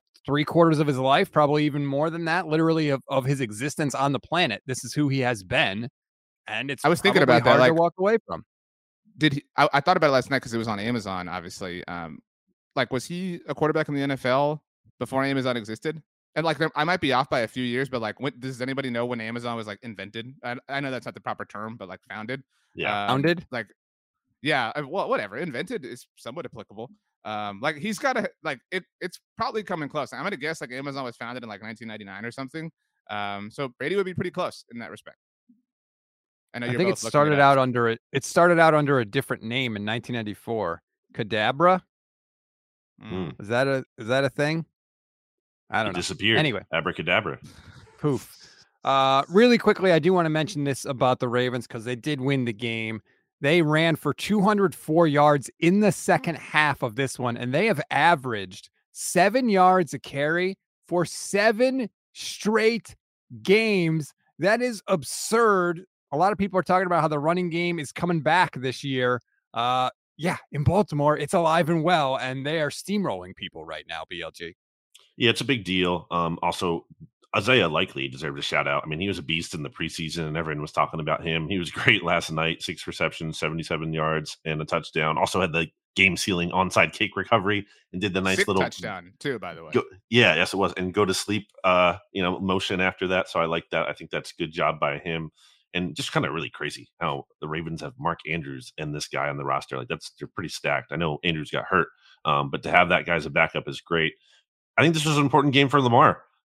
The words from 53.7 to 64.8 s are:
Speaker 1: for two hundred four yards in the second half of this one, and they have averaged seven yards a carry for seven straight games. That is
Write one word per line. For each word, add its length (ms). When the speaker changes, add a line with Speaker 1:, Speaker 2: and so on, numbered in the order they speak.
Speaker 1:
for 180
two 280
hundred 320
four 320
yards 540
in 220
the 100
second 460
half 440
of 140
this 240
one, 180
and 160
they 140
have 120
averaged 800
seven 560
yards 460
a 60
carry 580
for 180
seven 840
straight 840
games. 680
That 240
is 240